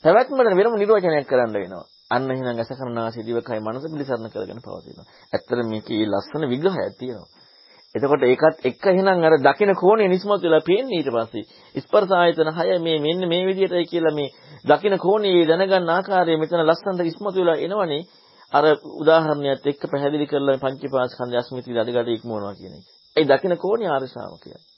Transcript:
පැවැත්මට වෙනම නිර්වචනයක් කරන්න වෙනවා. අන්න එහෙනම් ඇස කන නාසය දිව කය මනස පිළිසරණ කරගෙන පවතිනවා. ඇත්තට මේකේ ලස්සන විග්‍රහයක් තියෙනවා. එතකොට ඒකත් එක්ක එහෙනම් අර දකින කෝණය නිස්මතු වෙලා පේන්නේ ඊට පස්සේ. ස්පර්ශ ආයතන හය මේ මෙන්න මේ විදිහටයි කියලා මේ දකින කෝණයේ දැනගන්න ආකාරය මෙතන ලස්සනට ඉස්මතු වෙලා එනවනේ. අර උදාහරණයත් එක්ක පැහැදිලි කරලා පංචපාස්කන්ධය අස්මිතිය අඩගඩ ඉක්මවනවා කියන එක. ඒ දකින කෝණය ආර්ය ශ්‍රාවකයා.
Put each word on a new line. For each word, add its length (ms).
පැවැත්මට 360
වෙනම 260
නිර්වචනයක් 520
කරන්න 260
වෙනවා. 320
අන්න 220
එහෙනම් 260
ඇස 180
කන 220
නාසය 280
දිව 180
කය 200
මනස 260
පිළිසරණ 440
කරගෙන 320
පවතිනවා. 460
ඇත්තට 380
මේකේ 380
ලස්සන 420
විග්‍රහයක් 500
තියෙනවා. 340
එතකොට 280
ඒකත් 380
එක්ක 240
එහෙනම් 360
අර 160
දකින 360
කෝණය 340
නිස්මතු 340
වෙලා 200
පේන්නේ 380
ඊට 100
පස්සේ. 360
ස්පර්ශ 380
ආයතන 380
හය 260
මේ 220
මෙන්න 240
මේ 220
විදිහටයි 420
කියලා 260
මේ 200
දකින 360
කෝණයේ 480
දැනගන්න 440
ආකාරය 460
මෙතන 260
ලස්සනට 420
ඉස්මතු 340
වෙලා 200
එනවනේ. 440
අර 140
උදාහරණයත් 720
එක්ක 200
පැහැදිලි 420
කරලා 300
පංචපාස්කන්ධය 800
අස්මිතිය 420
අඩගඩ 300
ඉක්මවනවා 440
කියන 200
එක. 120
ඒ 100
දකින 300
කෝණය 320
ආර්ය 200
ශ්‍රාවකයා. 540